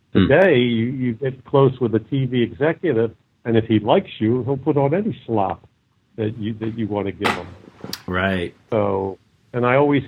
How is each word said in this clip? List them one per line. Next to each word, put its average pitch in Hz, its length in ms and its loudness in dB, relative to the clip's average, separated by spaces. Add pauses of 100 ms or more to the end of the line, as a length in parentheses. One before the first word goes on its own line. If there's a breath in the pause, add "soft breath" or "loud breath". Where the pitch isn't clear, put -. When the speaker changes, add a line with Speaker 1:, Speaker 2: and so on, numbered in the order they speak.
(120)
Speaker 1:
Hmm. 95 160 4
Speaker 2:
Today, 160 300 6
you, 117 280 2
you 127 280 -2
get 135 300 -6
close 135 360 2
with 113 160 0
a - 20 0
T 135 280 -2
V 123 160 0
executive, 117 720 -2 (320)
and 113 120 0
if 113 80 4
he 110 160 2
likes 151 300 2 (100)
you, 117 240 0
he'll 135 120 -2
put 139 200 -2
on 139 180 2
any 208 320 -4
slop 101 400 -2 (500)
that 107 220 -4
you, 110 160 -6
that 110 240 -8
you 107 80 -4
want 101 200 -4
to 95 60 -4
give 95 220 -2
him. 87 140 -10 (580)
Speaker 1:
Right. 92 480 -2 (160)
Speaker 2:
So, 98 480 -2 (340)
and 123 140 -2
I 123 100 2
always 143 320 2